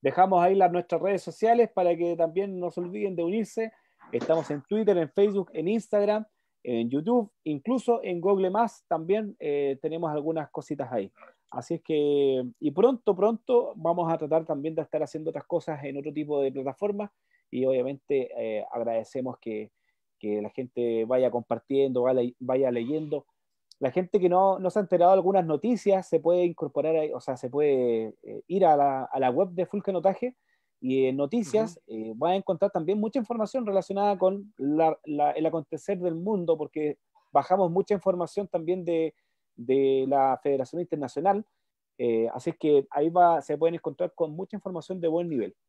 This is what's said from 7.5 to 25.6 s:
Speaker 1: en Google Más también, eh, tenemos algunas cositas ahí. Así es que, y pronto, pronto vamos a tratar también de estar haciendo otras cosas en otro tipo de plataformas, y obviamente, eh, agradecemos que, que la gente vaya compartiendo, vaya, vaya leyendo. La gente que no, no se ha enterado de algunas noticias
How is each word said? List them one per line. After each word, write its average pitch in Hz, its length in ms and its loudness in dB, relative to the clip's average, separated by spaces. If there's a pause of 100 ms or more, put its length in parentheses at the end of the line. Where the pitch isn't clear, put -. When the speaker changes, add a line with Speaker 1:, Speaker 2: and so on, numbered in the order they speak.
Speaker 1:
en 180 180 -4
Google 190 300 2
Más 220 380 -2
también, 196 520 -2
eh, 143 400 -2
tenemos 160 300 -4
algunas 151 400 -4
cositas 143 420 -8
ahí. 101 200 -4 (400)
Así 127 220 -6
es 160 80 -8
que, 143 600 2 (160)
y 151 100 -2
pronto, 214 460 2
pronto 233 600 0
vamos 165 360 0
a 165 60 -2
tratar 160 260 0
también 156 300 -6
de 156 80 -4
estar 151 200 -4
haciendo 156 280 -6
otras 151 160 -10
cosas 156 380 -4
en 139 120 -8
otro 147 160 -8
tipo 147 280 -2
de 135 120 0
plataformas, 202 580 -6 (400)
y 127 160 -2
obviamente, 131 680 0
eh, 110 360 -4
agradecemos 117 680 -4
que, 107 300 -8 (480)
que 104 240 -4
la 107 80 -8
gente 120 560 -2
vaya 127 240 2
compartiendo, 123 720 0
vaya, 127 200 2 (160)
vaya 127 320 0
leyendo. 147 560 -4 (520)
La 135 120 -2
gente 185 300 0
que 180 80 4
no, 185 300 4
no 185 120 -2
se 214 80 -2
ha 208 40 0
enterado 175 300 6
de 196 40 8
algunas 185 280 4
noticias 190 640 0